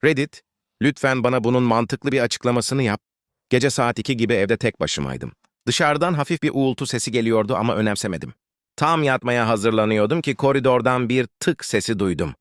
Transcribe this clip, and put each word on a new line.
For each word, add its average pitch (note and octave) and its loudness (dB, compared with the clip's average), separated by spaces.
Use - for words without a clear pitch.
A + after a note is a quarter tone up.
Reddit, D3+ 0
lütfen C3+ 0
bana B2 0
bunun B2+ 2
mantıklı A#2+ 0
bir C3 0
açıklamasını B2 -2
yap. G#2 0
Gece B2 4
saat A#2+ 0
iki A#2+ -2
gibi A2+ 0
evde G2+ 2
tek - -4
başımaydım. C2 -6
Dışarıdan D3 2
hafif D3 -2
bir - 0
uğultu C3+ 0
sesi B2 -4
geliyordu A2+ 2
ama A2 0
önemsemedim. G2 -4
Tam D#3 0
yatmaya B2 0
hazırlanıyordum A2 2
ki C#3 -4
koridordan B2+ 2
bir B2+ 0
tık - -2
sesi G#2+ -2
duydum. F2 -2